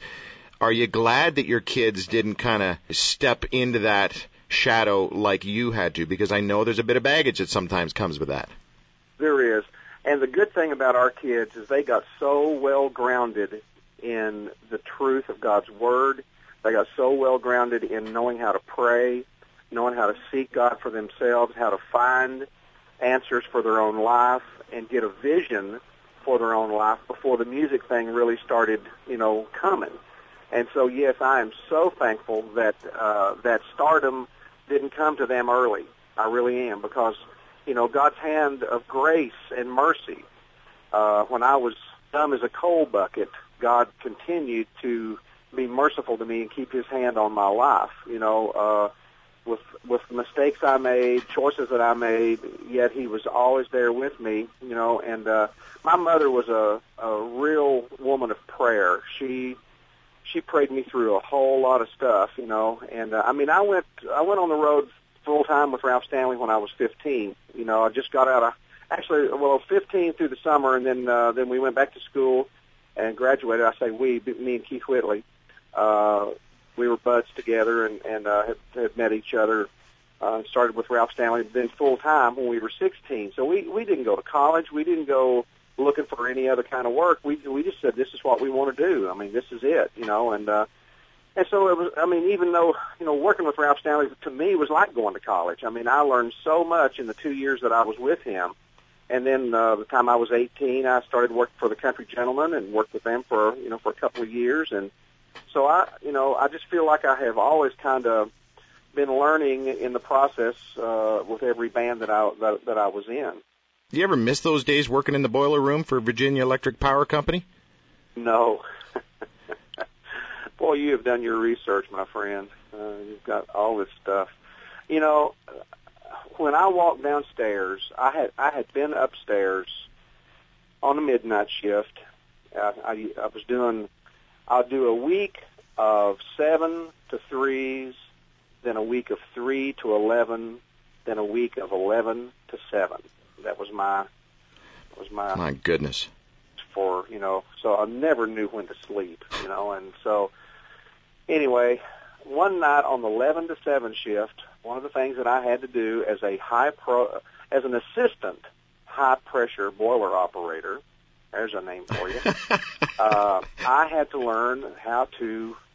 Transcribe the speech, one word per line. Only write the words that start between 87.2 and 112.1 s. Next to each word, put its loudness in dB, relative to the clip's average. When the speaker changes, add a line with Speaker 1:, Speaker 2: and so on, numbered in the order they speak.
Speaker 2:
We, -2
we -4
just -6
said, 0
"This -2
is -16
what 4
we -2
wanna 0
do. 0
I -6
mean, -10
this -2
is -12
it," 2
you -10
know, 0
and, -4
uh, 0
and 2
so 4
it 2
was, -4
I 0
mean, 2
even 0
though, 2
you -10
know, 0
working 0
with -2
Ralph 2
Stanley 0
to -8
me 0
was 0
like 2
going -2
to -12
college. -2
I -4
mean, -6
I 4
learned 2
so 2
much 2
in -8
the -8
two -6
years -2
that 0
I 4
was -2
with -2
him. -6
And -2
then, 2
uh, 4
the -6
time 2
I 6
was 2
eighteen, 0
I 4
started 0
working 0
for 0
the -2
Country -4
Gentlemen -2
and -6
worked 0
with -10
them -2
for, 2
you -10
know, -8
for -4
a -14
couple -4
of -8
years. 0
And -6
so 2
I, 4
you -6
know, 2
I 2
just -8
feel 0
like 4
I 4
have 0
always 4
kinda 2
been 0
learning 2
in -4
the -4
process, 2
uh, 0
with -6
every -2
band -2
that -4
I, 2